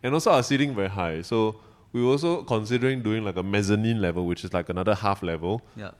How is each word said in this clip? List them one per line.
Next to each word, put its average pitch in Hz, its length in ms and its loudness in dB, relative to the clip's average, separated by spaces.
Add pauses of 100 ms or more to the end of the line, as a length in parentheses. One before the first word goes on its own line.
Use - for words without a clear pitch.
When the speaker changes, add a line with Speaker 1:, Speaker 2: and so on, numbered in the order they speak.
Speaker 1:
and 127 100 0
also 165 180 4
our 135 120 6
ceiling 139 320 0
very 98 140 0
high. 85 340 -4
So 110 320 0 (360)
we 120 120 0
were 127 80 4
also 170 320 0
considering 123 580 0
doing, 110 220 0
like, 95 140 -4
a 92 60 -2
mezzanine 104 580 2
level, 87 260 0
which 87 160 -2
is, 92 100 -10
like, 87 160 -2
another 92 240 0
half 101 300 0
level. 87 400 -4 (120)
Speaker 2:
Yeah. 101 240 -14